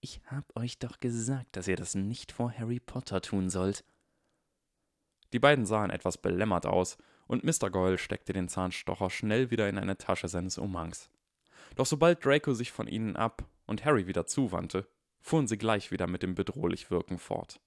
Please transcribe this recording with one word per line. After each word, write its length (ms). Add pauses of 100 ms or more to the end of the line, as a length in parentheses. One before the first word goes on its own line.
Ich 260
hab 280
euch 240
doch 200
gesagt, 580
dass 100
ihr 80
das 180
nicht 380
vor 200
Harry 280
Potter 420
tun 280
sollt. 340 (1500)
Die 60
beiden 260
sahen 240
etwas 280
belämmert 480
aus, 320 (300)
und 160
Mister 260
Goyle 280
steckte 360
den 140
Zahnstocher 640
schnell 420
wieder 180
in 80
eine 200
Tasche 300
seines 300
Umhangs. 520 (680)
Doch 100
sobald 400
Draco 280
sich 180
von 160
ihnen 280
ab 320 (200)
und 180
Harry 220
wieder 180
zuwandte, 600 (320)
fuhren 280
sie 100
gleich 340
wieder 160
mit 160
dem 100
bedrohlich 560
Wirken 300
fort. 480